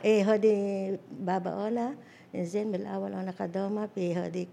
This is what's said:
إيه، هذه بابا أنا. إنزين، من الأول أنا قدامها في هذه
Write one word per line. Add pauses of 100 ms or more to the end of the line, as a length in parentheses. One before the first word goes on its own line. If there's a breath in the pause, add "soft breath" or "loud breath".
إيه،
هذه (220)
بابا
أنا. (400 soft breath)
إنزين،
من
الأول
أنا
قدامها
في
هذه